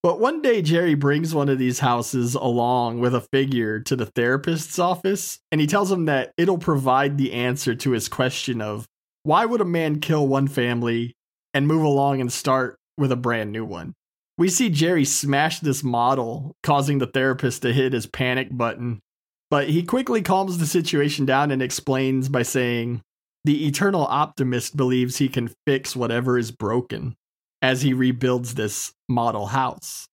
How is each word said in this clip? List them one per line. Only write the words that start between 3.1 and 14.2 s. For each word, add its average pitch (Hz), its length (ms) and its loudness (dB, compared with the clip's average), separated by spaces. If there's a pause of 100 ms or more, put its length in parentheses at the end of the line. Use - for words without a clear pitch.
a 120 180 -2
figure 123 500 0
to - 140 -2
the 120 100 -2
therapist's 143 760 -2
office, 185 600 -2 (120)
and 156 100 2
he 147 60 2
tells 202 240 2
him 175 140 0
that 139 320 0
it'll 175 200 2
provide 143 600 2
the 135 160 0
answer 123 420 0
to 135 160 -2
his 110 180 0
question 127 520 -2
of, 107 260 -8 (360)
"Why 170 220 4
would 226 160 0
a 190 40 2
man 160 340 0
kill 151 280 2
one 135 200 2
family 120 680 0 (400)
and 143 140 2
move 160 160 2
along 139 380 2
and 123 100 -2
start 131 460 -2 (200)
with 135 140 0
a 123 60 0
brand 117 340 -2
new 110 140 -6
one?" 90 280 -12 (440)